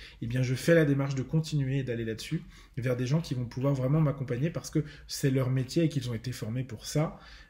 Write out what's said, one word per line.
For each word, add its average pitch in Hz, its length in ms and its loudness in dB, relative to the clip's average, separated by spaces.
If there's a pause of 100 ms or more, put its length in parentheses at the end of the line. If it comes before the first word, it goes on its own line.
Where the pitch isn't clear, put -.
(220)
Eh 113 60 -4
bien, 127 160 2
je 127 100 2
fais 165 220 4
la 160 100 8
démarche 139 300 2
de 131 80 0
continuer 143 560 0
et 131 40 0
d'aller 117 220 -2
là-dessus, 110 380 -4 (340)
vers 123 180 0
des 123 120 0
gens 156 140 2
qui 165 120 -4
vont 123 120 -4
pouvoir 131 280 0
vraiment 135 280 2
m'accompagner 139 500 0
parce - 180 -8
que 151 140 2 (240)
c'est - 240 0
leur 131 180 2
métier 131 360 2
et 151 40 4
qu'ils 120 220 -4
ont - 20 -4
été 113 180 -6
formés 117 320 -6
pour 110 220 -12
ça, 170 340 -2 (300)